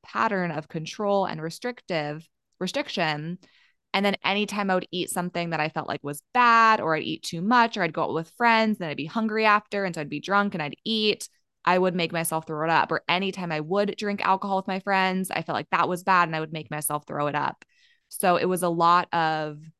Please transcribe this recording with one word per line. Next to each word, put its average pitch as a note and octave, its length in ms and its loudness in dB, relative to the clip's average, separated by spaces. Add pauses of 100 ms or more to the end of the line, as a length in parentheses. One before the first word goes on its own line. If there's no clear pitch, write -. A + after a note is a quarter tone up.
pattern G3+ 480 -2
of D3+ 180 -8
control G3 560 -2
and D#3 160 -8
restrictive D#3+ 840 -6 (320)
restriction. F3 800 -2 (540)
And G3 120 2
then G3 180 2
anytime G3+ 460 0
I F#3 60 4
would F#3 160 -2
eat F3 180 -4
something F3 400 -4
that D#3+ 100 -2
I D#3 100 -2
felt D#3 180 -6
like - 160 -6
was C#3+ 180 -8 (120)
bad, A3+ 460 6
or D#3+ 160 0
I'd - 80 -2
eat - 200 -6
too E3 180 -6
much, A#3 340 4
or G3 80 0
I'd E3 80 0
go E3 120 -2
out - 100 -2
with D#3+ 240 -4
friends, A3 400 4
then E3 120 -6
I'd C#3+ 80 -8
be C#3+ 80 -6
hungry A3 400 0
after. G#3 380 2
And F3 100 -2
so E3 60 -8
I'd C#3+ 100 -6
be D3 120 -6
drunk G3+ 320 0
and D#3+ 100 -4
I'd D3 220 -8
eat, G#3+ 420 0 (380)
I F3+ 120 4
would F3+ 180 2
make E3+ 180 -2
myself E3 340 -4
throw D#3 180 -6
it E3 60 2
up. D#3 200 4
Or D#3 180 -2
anytime F#3 420 -2
I D3+ 80 -2
would G3+ 380 0
drink G3+ 280 -4
alcohol F#3+ 320 0
with F#3+ 100 -4
my F#3+ 120 -4
friends, F#3+ 520 0
I E3 100 -2
felt D#3 140 -4
like A2+ 160 -6
that E3 180 2
was F3+ 140 -4
bad F3+ 260 4
and D#3+ 60 -4
I D#3 40 -2
would D#3 140 -8
make D#3 180 -10
myself D3+ 340 -6
throw D3 220 -2
it C#3+ 80 -2
up. - 300 -4 (440)
So F3+ 280 2
it - 80 0
was F#3 180 0
a F3 60 2
lot E3+ 440 4
of D#3 460 -2 (200)